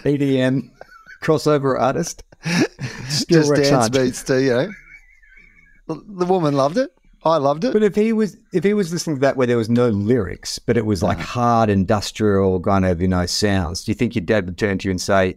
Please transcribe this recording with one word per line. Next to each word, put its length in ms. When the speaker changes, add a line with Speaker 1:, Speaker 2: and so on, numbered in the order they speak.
Speaker 1:
E 100
D 240
M 300
crossover 580
artist? 420
Speaker 2:
<laughs> 100
Speaker 1:
Skill 320
Speaker 2:
Just 100
Speaker 1:
Rex 180
Speaker 2:
dance 20
Speaker 1:
Hunt. 80
Speaker 2:
beats 320
to, 180
you 80
know. 200
The, 60
the 180
woman 280
loved 240
it. 120
I 140
loved 280
it. 100
Speaker 1:
But 80
if 120
he 200
was, 220
if 100
he 80
was 200
listening 240
to 60
that 140
where 100
there 120
was 100
no 220
lyrics, 680
but 200
it 80
was, 160
like, 160
Speaker 2:
No. 60
Speaker 1:
hard 440
industrial 920
kind 260
of, 160
you 60
know, 180
sounds, 580
do 60
you 40
think 200
your 100
dad 220
would 100
turn 220
to 100
you 20
and 100
say, 360